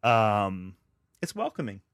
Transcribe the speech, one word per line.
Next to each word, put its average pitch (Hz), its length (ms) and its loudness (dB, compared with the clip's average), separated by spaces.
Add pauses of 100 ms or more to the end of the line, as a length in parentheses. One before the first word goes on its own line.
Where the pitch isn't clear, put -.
um, 104 720 2 (460)
it's - 140 -10
welcoming. 143 460 -8 (120)